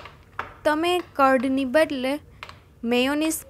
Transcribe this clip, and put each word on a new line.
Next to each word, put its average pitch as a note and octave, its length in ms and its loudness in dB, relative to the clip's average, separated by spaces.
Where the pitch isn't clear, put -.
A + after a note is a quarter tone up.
તમે D#4+ 260 0
કર્ડની C4 560 2
બદલે D4 400 0
મેયોનીઝ D4 560 0